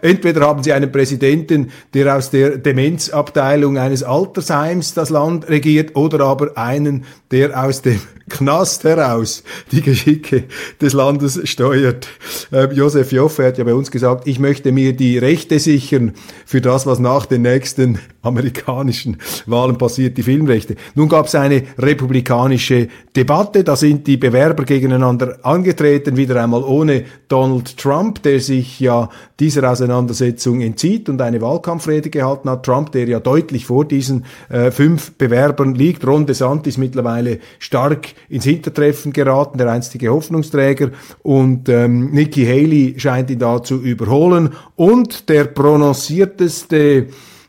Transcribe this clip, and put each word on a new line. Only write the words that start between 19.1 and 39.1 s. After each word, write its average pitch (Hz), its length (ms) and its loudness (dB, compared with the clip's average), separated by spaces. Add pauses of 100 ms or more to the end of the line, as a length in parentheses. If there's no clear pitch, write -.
Wahlen 123 320 0
passiert, 123 400 -2
die 117 60 -2
Filmrechte. 127 540 0 (180)
Nun 151 140 2
gab's 156 260 2
eine 139 280 2 (140)
republikanische 127 1080 0 (260)
Debatte, 170 520 2
da 147 100 0
sind 147 320 2
die 139 80 4
Bewerber 135 480 2
gegeneinander 127 800 0
angetreten, 147 720 0
wieder 127 260 0
einmal 117 220 0
ohne 139 400 2 (240)
Donald 131 500 0
Trump, 175 460 -2
der 139 160 2
sich 131 400 -4
ja 120 300 0 (300)
dieser 139 300 2
Auseinandersetzung 123 920 -2
entzieht 160 480 -4
und 131 120 -2
eine 117 200 -2
Wahlkampfrede 156 680 -4
gehalten 135 400 -4
hat. 127 160 -6
Trump, 139 280 -2
der 123 160 -2
ja 113 100 -2
deutlich 139 460 -2
vor 131 180 0
diesen, 135 420 -2 (220)
äh, 123 240 0
fünf 151 460 0
Bewerbern 135 580 2
liegt. 139 320 0
Ron 147 180 2
DeSantis 135 520 -2
mittlerweile 120 640 -2 (200)
stark 143 480 -2 (220)
ins 131 160 -6
Hintertreffen 147 640 0